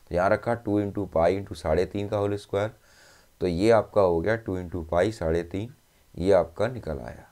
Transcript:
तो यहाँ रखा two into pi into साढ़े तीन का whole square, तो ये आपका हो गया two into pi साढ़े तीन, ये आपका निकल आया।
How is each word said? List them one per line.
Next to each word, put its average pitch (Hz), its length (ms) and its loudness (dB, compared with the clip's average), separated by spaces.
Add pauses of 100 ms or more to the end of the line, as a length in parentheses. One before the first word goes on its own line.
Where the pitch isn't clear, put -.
तो - 60 -8
यहाँ 90 160 2
रखा 107 240 0
two 104 260 0
into 101 260 -4
pi 87 340 2
into - 160 -12
साढ़े 82 300 0
तीन 101 220 -6
का 104 80 -4
whole 101 200 0
square, 101 360 -4 (680)
तो 92 60 0
ये 90 240 2
आपका 107 300 4
हो 87 200 4
गया 104 160 0
two 101 260 -6
into 85 280 -8
pi 92 220 2
साढ़े 85 300 -2
तीन, 101 320 -10 (400)
ये 92 180 2
आपका 95 360 2
निकल 80 300 -8
आया। 64 340 -14